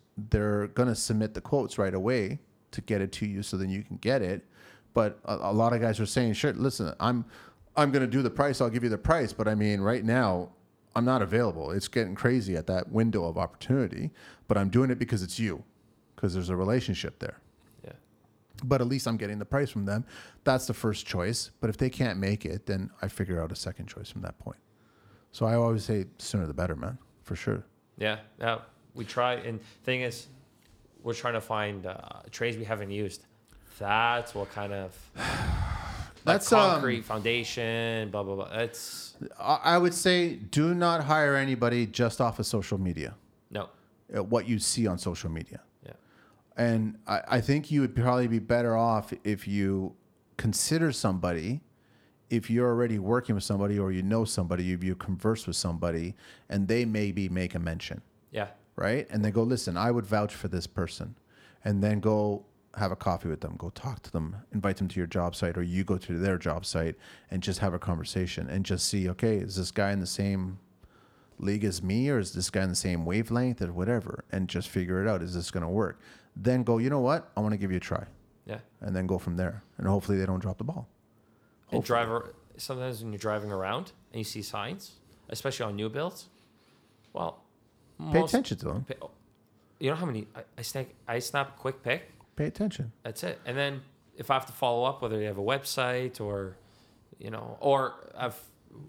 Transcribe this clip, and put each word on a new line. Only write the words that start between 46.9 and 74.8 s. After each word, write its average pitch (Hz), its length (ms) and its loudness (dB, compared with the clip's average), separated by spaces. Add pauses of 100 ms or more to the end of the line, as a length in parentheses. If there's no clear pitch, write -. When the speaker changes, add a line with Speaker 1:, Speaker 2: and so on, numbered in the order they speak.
Speaker 1:
I, - 220 0
I 120 120 4
think 143 300 2
you 147 100 4
would 127 160 2
probably 123 320 4
be 113 100 2
better 117 380 2
off 113 360 2 (120)
if 104 240 -2
you 98 460 2 (420)
consider 156 560 2
somebody, 92 680 0 (720)
if 113 180 2
you're 120 200 4
already 117 300 2
working 113 360 2
with 95 100 0
somebody 101 340 2
or 95 120 2
you 92 120 0
know 110 220 4
somebody, 90 480 0
if 87 120 -2
you 92 100 2
converse 107 520 0
with 82 100 -4
somebody, 85 580 -2 (340)
and 98 200 0
they 120 160 4
maybe 104 440 0
make 90 260 0
a 90 40 -2
mention. 82 420 -6 (300)
Speaker 2:
Yeah. 104 180 -4 (280)
Speaker 1:
Right? 113 340 0
And 107 140 2
then 107 80 2
go, 113 100 4
"Listen, 117 340 0
I 110 140 2
would 117 160 2
vouch 104 280 2
for - 140 -4
this 85 180 -4
person." 85 500 -6 (480)
And 101 180 2
then 107 180 4
go 104 440 2 (320)
have 98 140 2
a 92 60 -4
coffee 87 320 0
with 78 120 -2
them, 80 180 -6
go 85 120 -8
talk - 320 -8
to - 80 -16
them, 82 260 -4 (160)
invite 98 260 0
them 95 100 0
to - 80 -8
your 90 100 0
job 87 300 0
site, 87 220 -2
or 87 40 0
you 90 220 0
go 92 140 0
to 85 200 -4
their 92 200 2
job 82 260 -2
site 82 320 -2 (340)
and 92 120 -2
just 92 160 -2
have 92 160 0
a 87 40 -2
conversation 85 720 -2
and 92 160 -2
just - 240 0
see, 92 220 0
okay, 110 260 2
is 92 200 -4
this 92 140 -2
guy 101 220 2
in 98 80 0
the 90 60 -2
same 95 520 -2 (800)
league 101 260 0
as 87 180 0
me, 110 260 2
or 139 100 2
is 92 140 -2
this 92 180 -2
guy 95 120 0
in 92 60 2
the 90 80 0
same 87 280 0
wavelength 113 560 0
or 87 120 -2
whatever, 95 600 -2
and 92 160 0
just - 200 -4
figure 92 340 0